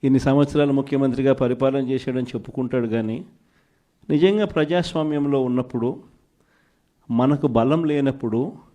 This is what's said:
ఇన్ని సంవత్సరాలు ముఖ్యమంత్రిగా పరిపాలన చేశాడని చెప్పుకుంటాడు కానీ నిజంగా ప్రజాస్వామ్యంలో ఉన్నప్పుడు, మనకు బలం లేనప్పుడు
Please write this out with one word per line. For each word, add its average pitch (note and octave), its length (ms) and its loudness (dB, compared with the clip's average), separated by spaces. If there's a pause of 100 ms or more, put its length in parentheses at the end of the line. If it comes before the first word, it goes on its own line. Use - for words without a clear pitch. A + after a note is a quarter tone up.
ఇన్ని C3+ 160 4
సంవత్సరాలు C#3+ 520 2
ముఖ్యమంత్రిగా C3+ 600 0
పరిపాలన B2+ 560 0
చేశాడని B2+ 360 -4
చెప్పుకుంటాడు B2 640 -4
కానీ A2+ 380 -4 (840)
నిజంగా G3 360 2
ప్రజాస్వామ్యంలో D3+ 960 0
ఉన్నప్పుడు, B2 600 -2 (1080)
మనకు C#3+ 360 2
బలం C3 380 2
లేనప్పుడు C#3 680 -2 (220)